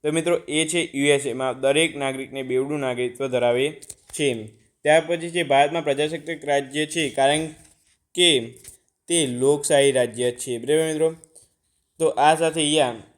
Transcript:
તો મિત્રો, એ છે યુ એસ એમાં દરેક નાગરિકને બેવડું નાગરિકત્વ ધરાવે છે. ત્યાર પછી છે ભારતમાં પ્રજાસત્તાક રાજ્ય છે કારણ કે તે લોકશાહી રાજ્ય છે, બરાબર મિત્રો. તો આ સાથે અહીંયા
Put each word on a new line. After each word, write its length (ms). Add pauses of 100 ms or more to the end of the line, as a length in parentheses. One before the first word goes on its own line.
તો 80
મિત્રો, 260 (100)
એ 180
છે 300
યુ 100
એસ 200
એમાં 360
દરેક 340
નાગરિકને 480
બેવડું 360
નાગરિકત્વ 480
ધરાવે 440 (480)
છે. 280 (340)
ત્યાર 260
પછી 220
છે 140
ભારતમાં 400
પ્રજાસત્તાક 640
રાજ્ય 400
છે 240
કારણ 380 (680)
કે 440 (480)
તે 200
લોકશાહી 640
રાજ્ય 400
છે, 260
બરાબર 360
મિત્રો. 220 (840)
તો 80
આ 280
સાથે 260
અહીંયા 340 (220)